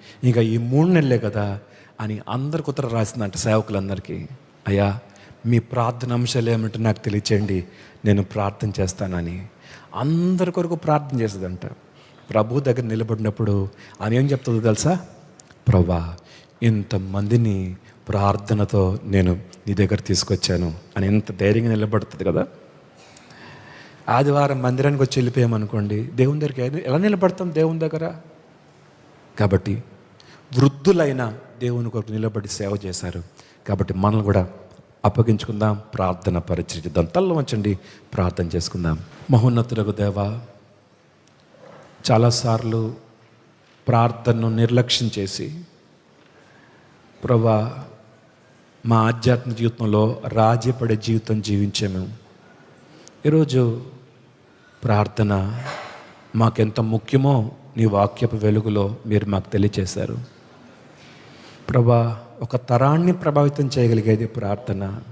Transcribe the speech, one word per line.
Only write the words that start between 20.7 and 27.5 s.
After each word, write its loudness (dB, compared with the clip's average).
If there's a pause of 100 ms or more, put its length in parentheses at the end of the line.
అని 0
ఎంత 0
ధైర్యంగా 2
నిలబడుతుంది -2
కదా. 0 (1600)
ఆదివారం 2
మందిరానికి 2
వచ్చి 0
వెళ్ళిపోయామనుకోండి, 0
దేవుని 0
దగ్గరికి -4
ఎలా, -4
ఎలా -2
నిలబడతాం 0